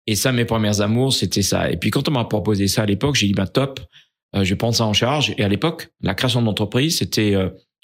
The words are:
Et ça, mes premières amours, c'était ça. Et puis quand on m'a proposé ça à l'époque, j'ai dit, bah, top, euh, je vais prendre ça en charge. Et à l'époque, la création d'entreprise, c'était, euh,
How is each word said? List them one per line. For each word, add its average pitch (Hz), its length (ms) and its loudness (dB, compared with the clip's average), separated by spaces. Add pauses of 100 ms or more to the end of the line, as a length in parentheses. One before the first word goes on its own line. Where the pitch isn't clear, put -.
Et 110 80 0
ça, 131 180 0
mes 120 120 2
premières 104 360 2
amours, 117 320 2
c'était 101 280 0
ça. 92 300 0
Et - 60 -2
puis - 120 -2
quand 139 180 0
on 165 40 0
m'a 120 140 0
proposé 101 420 0
ça 110 160 0
à - 20 -2
l'époque, 117 300 0
j'ai - 120 2
dit, 101 60 2
bah, 95 140 0
top, - 320 -2 (560)
euh, 98 80 2
je 90 60 0
vais 98 80 0
prendre 117 180 0
ça 117 100 0
en 107 80 0
charge. 120 440 0
Et 107 60 0
à 101 40 2
l'époque, - 420 -2 (120)
la 92 120 -2
création 123 280 0
d'entreprise, 117 560 0
c'était, 104 380 0
euh, 95 140 2 (340)